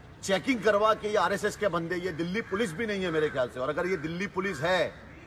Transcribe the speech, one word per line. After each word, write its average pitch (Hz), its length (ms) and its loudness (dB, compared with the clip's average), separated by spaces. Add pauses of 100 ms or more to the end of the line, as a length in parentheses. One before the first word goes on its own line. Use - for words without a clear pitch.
(240)
checking 196 400 0
करवा 214 300 6
के 208 140 -2
ये 208 100 0
आरएसएस 190 380 2
के 202 120 0
बंदे, 165 280 0
ये 175 160 -2
दिल्ली 175 320 -2
पुलिस 196 300 -2
भी 220 140 -4
नहीं 202 160 -2
है 180 80 0
मेरे 156 180 2
ख्याल 131 200 0
से। 127 100 -8
और 131 100 0
अगर 170 180 -2
ये 185 100 0
दिल्ली 165 320 -4
पुलिस 185 320 -4
है 170 260 2 (400)